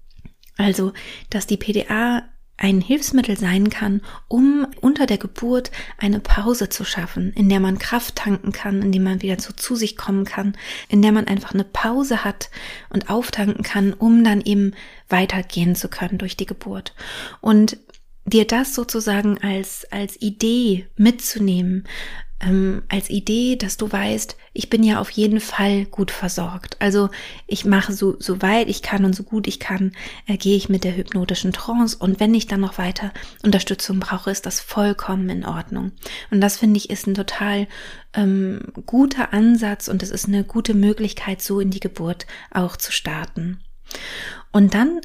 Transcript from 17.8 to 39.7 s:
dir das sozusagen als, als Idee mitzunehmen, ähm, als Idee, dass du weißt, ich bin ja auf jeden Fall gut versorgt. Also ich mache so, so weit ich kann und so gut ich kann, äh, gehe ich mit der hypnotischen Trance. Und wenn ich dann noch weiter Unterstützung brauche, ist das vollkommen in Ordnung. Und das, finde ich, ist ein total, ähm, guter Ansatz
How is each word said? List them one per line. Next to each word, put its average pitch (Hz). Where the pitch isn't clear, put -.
dir 214
das 233
sozusagen 214
als, 196
als 202
Idee 220
mitzunehmen, 190
ähm, 190
als 196
Idee, 233
dass 208
du 208
weißt, 208
ich -
bin 226
ja 214
auf -
jeden 214
Fall 202
gut 196
versorgt. 180
Also 202
ich -
mache 196
so, 196
so 185
weit 214
ich -
kann 202
und 190
so 190
gut 208
ich 202
kann, 190
äh, 202
gehe 196
ich 190
mit 190
der 180
hypnotischen 185
Trance. 233
Und 190
wenn 214
ich 214
dann 196
noch 190
weiter 185
Unterstützung 190
brauche, 185
ist -
das 185
vollkommen 196
in 180
Ordnung. -
Und 202
das, 202
finde 208
ich, -
ist -
ein 196
total, 202
ähm, 196
guter 262
Ansatz 214